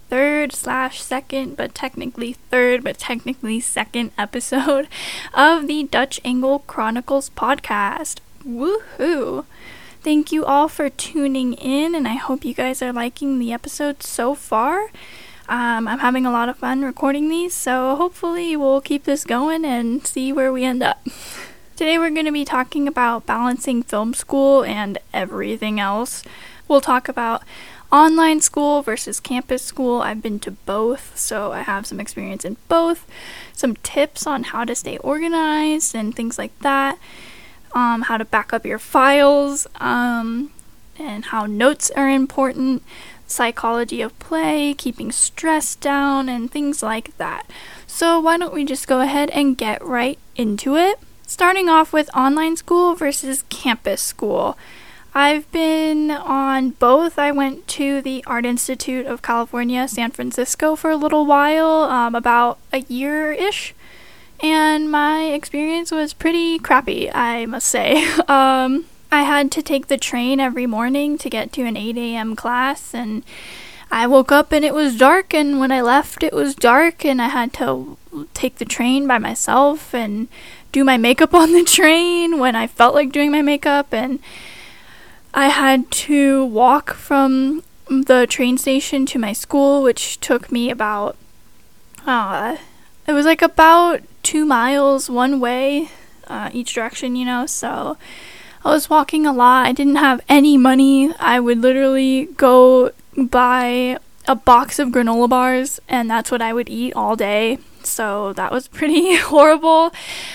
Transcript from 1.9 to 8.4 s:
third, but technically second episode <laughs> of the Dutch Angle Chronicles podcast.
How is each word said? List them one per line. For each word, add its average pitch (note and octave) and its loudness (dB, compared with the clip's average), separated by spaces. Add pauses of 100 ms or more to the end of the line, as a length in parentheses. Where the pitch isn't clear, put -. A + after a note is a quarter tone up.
third, B3 0
but - -8
technically A#3 -6
second A3+ -6
episode C4+ -4 (240)
<laughs> - -14
of D4+ 4
the D4+ -4
Dutch C4+ -4
Angle C4 -2
Chronicles B3 -4
podcast. A3+ -4 (260)